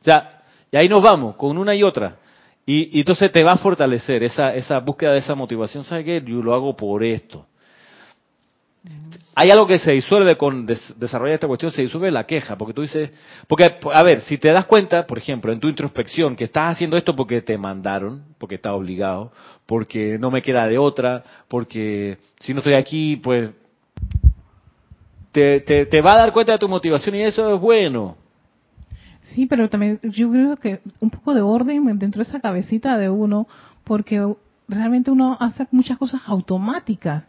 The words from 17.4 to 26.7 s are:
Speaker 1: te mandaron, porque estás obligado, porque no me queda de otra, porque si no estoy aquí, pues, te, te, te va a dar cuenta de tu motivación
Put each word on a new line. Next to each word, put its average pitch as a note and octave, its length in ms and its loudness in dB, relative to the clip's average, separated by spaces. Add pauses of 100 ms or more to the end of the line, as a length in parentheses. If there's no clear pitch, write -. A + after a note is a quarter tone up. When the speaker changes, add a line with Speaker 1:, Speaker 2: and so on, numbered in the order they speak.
Speaker 1:
te A2 160 -4
mandaron, G2 680 -8 (160)
porque G2+ 160 -12
estás G2+ 180 -8
obligado, F#2+ 580 -6 (360)
porque A2 520 -4
no B2+ 120 -4
me C3 100 -2
queda B2 260 0
de A2 120 0
otra, C3 440 -2 (240)
porque G#2+ 720 -6 (220)
si - 140 -10
no C#3 60 -4
estoy C#3+ 140 0
aquí, D3+ 440 0
pues, A#2+ 340 -2 (1800)
te, C#3+ 300 4
te, D3 240 2
te D#3 160 4
va F3+ 120 6
a A3 40 8
dar A3+ 160 4
cuenta A3+ 200 2
de A3 60 2
tu G#3 80 0
motivación F3+ 480 -2